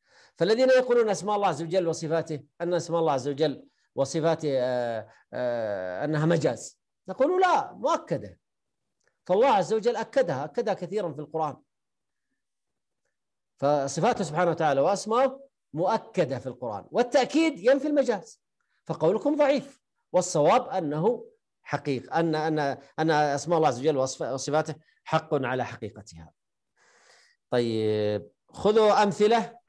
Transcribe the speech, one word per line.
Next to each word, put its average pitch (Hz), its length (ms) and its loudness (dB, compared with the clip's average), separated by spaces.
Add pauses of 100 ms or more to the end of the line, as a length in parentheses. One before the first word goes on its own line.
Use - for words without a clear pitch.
(380)
فالذين 226 320 4
يقولون 240 400 4
أسماء 202 260 -2
الله 202 120 0
عز 151 140 -2
وجل 170 260 -2
وصفاته، 160 560 -4 (180)
أن 175 120 -2
أسماء 165 260 -2
الله 160 120 2
عز 131 160 -2
وجل 143 400 -2 (280)
وصفاته، 156 540 0 (100)
آه، 120 540 -4 (200)
آه، 110 720 -4
أنها 151 200 0
مجاز، 143 540 0 (300)
نقول 339 320 0
لا، 359 320 2
مؤكدة. 190 680 -4 (840)
فالله 208 220 2
عز 196 260 2
وجل 220 220 0
أكدها، 226 500 -2
أكدها 208 280 -4
كثيراً 175 400 -6
في 139 60 -14
القرآن. 151 420 -6 (2000)
فصفاته 147 640 0
سبحانه 170 280 0
وتعالى 143 300 2
وأسماءه 214 680 0 (240)
مؤكدة 160 680 -2
في - 80 -10
القرآن، 113 440 -8
والتأكيد 269 680 2
ينفي 269 280 2
المجاز، 254 540 -2 (440)
فقولكم 220 500 0
ضعيف، 285 460 0 (320)
والصواب 175 540 4
أنه 165 640 -2 (320)
حقيقة، 139 560 -4
أن، 165 160 0
أن، 156 240 -2 (400)
أن 160 120 2
أسماء 151 460 2
الله 160 100 4
عز 123 120 0
وجل 143 180 0
وصف-، 131 240 -2
وصفاته 147 540 -4 (280)
حق 156 300 -2
على 127 320 -2
حقيقتها. 90 680 -16 (1160)
طيب، 107 840 0 (180)
خذوا 214 540 4
أمثلة، 208 640 0